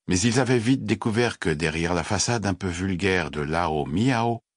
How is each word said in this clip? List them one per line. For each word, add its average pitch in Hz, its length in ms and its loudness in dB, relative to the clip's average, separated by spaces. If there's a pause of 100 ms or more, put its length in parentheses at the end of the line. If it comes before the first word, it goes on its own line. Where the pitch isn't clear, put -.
Mais 90 140 2
ils 117 180 2
avaient 127 180 4
vite 117 280 2
découvert 113 520 0
que - 120 -2
derrière 80 440 0
la 82 120 0
façade 107 400 0
un 98 80 0
peu 92 160 -4
vulgaire 90 600 0
de 73 120 -6
Lao 78 440 -2
Miao 113 560 0 (160)